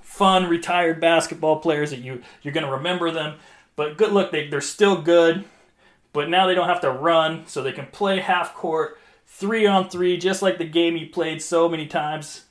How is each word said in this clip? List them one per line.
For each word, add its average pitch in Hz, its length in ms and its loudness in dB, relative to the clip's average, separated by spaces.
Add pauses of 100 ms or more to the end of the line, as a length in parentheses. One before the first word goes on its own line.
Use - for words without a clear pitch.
fun 185 480 2
retired 170 500 0
basketball 156 600 2
players 151 320 0
that 131 80 -10
you, 127 240 -12 (180)
you're 143 140 -10
gonna 151 160 -2
remember 170 400 -2
them. 156 240 -6 (400)
But 151 240 -6
good 214 140 2
luck. 190 180 2
They, 147 180 -4
they're 143 140 -4
still 196 400 2
good, 170 420 4 (720)
but 151 160 -2
now 185 160 4
they 185 80 2
don't 180 140 0
have 175 140 0
to 139 80 0
run, 160 560 0
so 139 160 -8
they 131 100 -4
can 139 140 -12
play 196 340 -2
half 143 340 -2
court, 160 440 -4 (280)
three 214 400 -2
on 190 240 2
three, 180 260 0
just 185 240 -2
like 185 160 0
the 170 80 -4
game 165 320 0
you 156 120 -8
played 160 340 -4
so 170 260 2
many 156 180 -4
times 151 640 -6